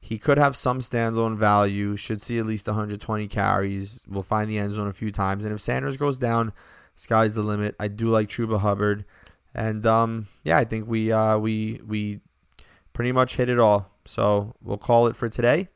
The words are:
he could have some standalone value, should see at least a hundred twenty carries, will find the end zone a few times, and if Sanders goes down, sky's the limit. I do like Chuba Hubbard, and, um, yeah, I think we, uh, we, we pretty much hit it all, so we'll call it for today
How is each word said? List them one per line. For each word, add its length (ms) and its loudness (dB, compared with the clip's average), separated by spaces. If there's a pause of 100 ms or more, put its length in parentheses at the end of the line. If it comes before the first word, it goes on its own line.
he 180 -8
could 200 2
have 180 2
some 240 0
standalone 560 -2
value, 580 2
should 260 -6
see 180 -6
at 80 -2
least 200 -4
a 60 -4
hundred 280 -4
twenty 280 -4
carries, 800 -2
will 160 -6
find 260 -2
the 80 -2
end 140 -4
zone 160 -4
a 40 -6
few 200 -6
times, 320 -2
and 100 -4
if 60 -8
Sanders 360 -4
goes 220 -2
down, 340 0 (440)
sky's 400 2
the 60 -2
limit. 360 -2
I 80 -4
do 220 -4
like 200 2
Chuba 300 -2
Hubbard, 460 0 (500)
and, 320 -2
um, 400 2 (160)
yeah, 160 2
I 60 4
think 240 -6
we, 240 0
uh, 260 4
we, 480 -2
we 340 -4 (720)
pretty 200 -2
much 240 2
hit 120 2
it 120 2
all, 320 4 (120)
so 560 0
we'll 180 -6
call 280 4
it 80 0
for 140 -4
today 480 2